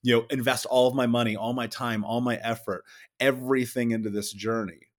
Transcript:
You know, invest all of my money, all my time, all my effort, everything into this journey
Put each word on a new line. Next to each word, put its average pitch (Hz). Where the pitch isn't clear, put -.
You 123
know, 113
invest 127
all 127
of 127
my 127
money, 117
all 110
my 123
time, 110
all 117
my 120
effort, 110
everything 127
into 110
this 101
journey 104